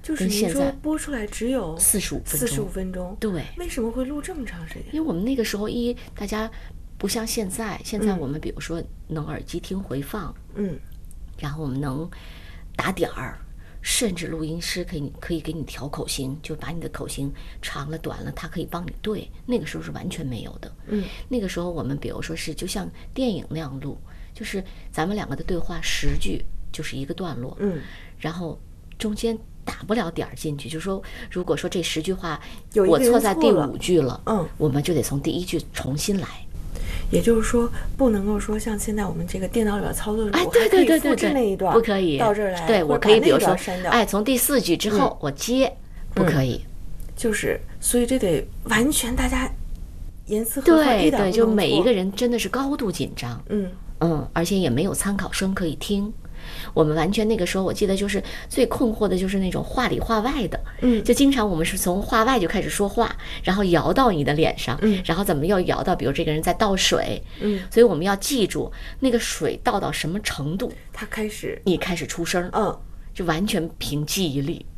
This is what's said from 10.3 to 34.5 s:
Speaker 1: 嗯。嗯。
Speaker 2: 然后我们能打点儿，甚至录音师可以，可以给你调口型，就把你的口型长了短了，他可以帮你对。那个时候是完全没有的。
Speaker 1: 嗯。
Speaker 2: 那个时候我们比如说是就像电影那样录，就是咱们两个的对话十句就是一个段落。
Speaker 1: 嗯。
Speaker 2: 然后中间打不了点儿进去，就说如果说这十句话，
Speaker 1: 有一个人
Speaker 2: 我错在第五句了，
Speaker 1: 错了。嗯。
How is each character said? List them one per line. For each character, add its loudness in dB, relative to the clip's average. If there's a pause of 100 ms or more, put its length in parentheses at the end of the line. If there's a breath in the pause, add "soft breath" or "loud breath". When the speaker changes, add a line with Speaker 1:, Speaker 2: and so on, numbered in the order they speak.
Speaker 1:
嗯。 -2
嗯。 -10 (580)
Speaker 2:
然 -6
后 -6
我 -4
们 -2
能 -4 (680 loud breath)
打 -2
点 0
儿， -8 (440 loud breath)
甚 0
至 -6
录 -4
音 -4
师 -4
可 -8
以， -6
可 -4
以 -2
给 -6
你 -4
调 -8
口 -6
型， -6
就 -8
把 -8
你 -6
的 -8
口 -8
型 -4 (280 loud breath)
长 -8
了 -6
短 -8
了， -6
他 -10
可 -6
以 -6
帮 -6
你 -8 (100)
对。 -6 (160 loud breath)
那 0
个 -4
时 -8
候 -8
是 -10
完 -8
全 -8
没 -6
有 -12
的。 -14 (140)
Speaker 1:
嗯。 -2 (240 loud breath)
Speaker 2:
那 0
个 -4
时 -6
候 -4
我 -4
们 -2
比 -6
如 -6
说 -6
是 -6
就 -8
像 -4 (240 loud breath)
电 0
影 -2
那 -4
样 -8
录， -8 (340 loud breath)
就 -12
是 -4 (300 loud breath)
咱 -2
们 -2
两 -4
个 -4
的 -6
对 0
话 0
十 4
句 2 (280)
就 -6
是 -6
一 -4
个 -6
段 -6
落。 -8
Speaker 1:
嗯。 0 (380 loud breath)
Speaker 2:
然 -6
后 -6 (400)
中 -2
间 0 (280)
打 -8
不 0
了 0
点 -6
儿 -12
进 -4
去， -10
就 -8
说 -4 (260 loud breath)
如 -4
果 0
说 -4
这 -2
十 -2
句 -2
话， -4 (320 loud breath)
Speaker 1:
有 6
一 6
个 8
人 6
Speaker 2:
我 8
错 8
在 4
第 8
五 4
句 4
了， -2
Speaker 1:
错 2
了。 2
嗯。 -4